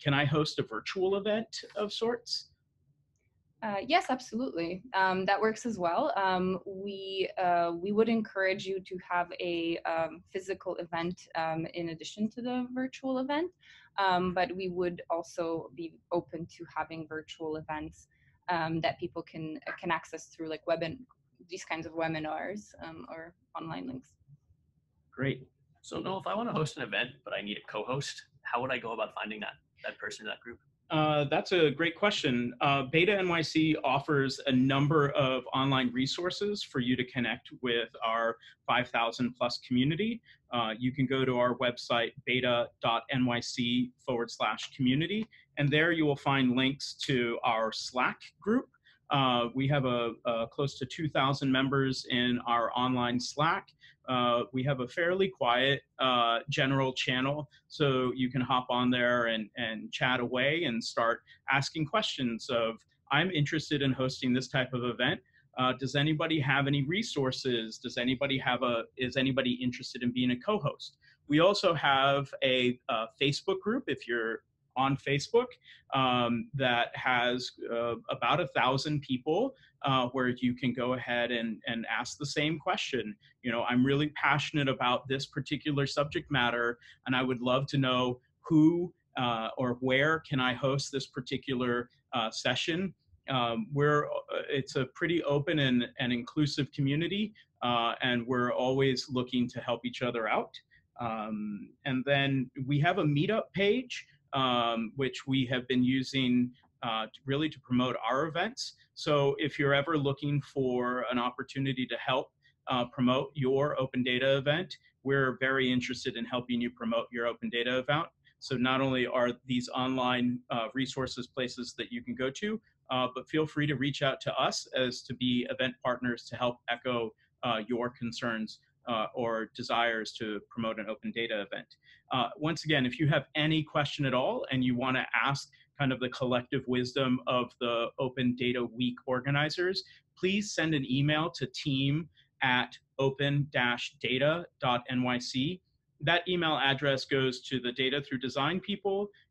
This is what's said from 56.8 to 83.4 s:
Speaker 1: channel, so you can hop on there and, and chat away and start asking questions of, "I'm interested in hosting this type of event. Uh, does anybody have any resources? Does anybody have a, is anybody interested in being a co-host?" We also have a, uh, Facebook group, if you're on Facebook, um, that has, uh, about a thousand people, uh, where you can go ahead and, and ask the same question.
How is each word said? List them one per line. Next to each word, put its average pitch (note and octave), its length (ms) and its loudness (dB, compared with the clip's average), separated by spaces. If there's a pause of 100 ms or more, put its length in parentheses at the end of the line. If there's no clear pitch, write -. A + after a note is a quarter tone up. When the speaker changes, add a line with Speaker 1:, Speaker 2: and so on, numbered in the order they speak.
Speaker 1:
channel, C#3 580 -2 (160)
so B2+ 480 2
you B2+ 160 0
can B2+ 100 -2
hop B2 300 0
on B2 180 2
there B2 380 4
and, A2 300 -2
and A2 340 -6
chat B2+ 300 0
away B2+ 420 0
and A#2 200 -2
start A2+ 400 0 (280)
asking C#3+ 340 0
questions C#3 640 -2
of, A2+ 280 0 (340)
"I'm E3 220 2
interested D3 500 0
in C3+ 100 4
hosting C3 400 0
this B2+ 140 0
type B2+ 280 0
of A#2+ 100 -2
event. B2 360 0 (380)
Uh, B2+ 220 4
does C3+ 160 -2
anybody D#3+ 420 2
have C#3 300 2
any C#3+ 160 2
resources? C3 920 -2
Does B2 200 -8
anybody C3 400 0
have B2+ 240 0
a, A#2+ 220 0 (120)
is B2+ 200 -4
anybody B2+ 380 2
interested B2 500 -6
in A#2 80 0
being B2+ 180 2
a B2 60 2
co-host?" - 600 -4 (280)
We D3 140 4
also F#3+ 340 6
have C#3 580 4 (120)
a, B2+ 340 4 (100)
uh, A2+ 180 -2 (140)
Facebook C#3+ 380 0
group, A3 300 -2
if - 180 -6
you're A2+ 360 -2 (340)
on C3+ 220 2
Facebook, D3 480 0 (480)
um, B2 600 2
that B2 400 2
has, B2 560 2 (220)
uh, A#2 220 0 (160)
about C3 300 2
a D3 80 -2
thousand C#3 520 0
people, D#3+ 540 -2 (320)
uh, C3 220 2
where B2+ 200 0
you B2 260 0
can B2 200 -2
go B2 180 -2
ahead A#2+ 400 -2
and, A#2 340 -4
and A#2 240 -4
ask A#2 280 -4
the D3 80 -6
same D3+ 320 -2
question. B2+ 580 -4 (260)